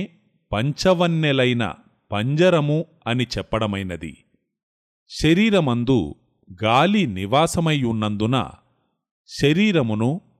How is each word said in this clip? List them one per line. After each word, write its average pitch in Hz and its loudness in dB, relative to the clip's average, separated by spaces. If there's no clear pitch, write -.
పంచవన్నెలైన 143 0
పంజరము 147 2
అని 120 -2
చెప్పడమైనది. 95 -6
శరీరమందు 151 2
గాలి 131 2
నివాసమై 147 0
ఉన్నందున 107 -2
శరీరమును 143 0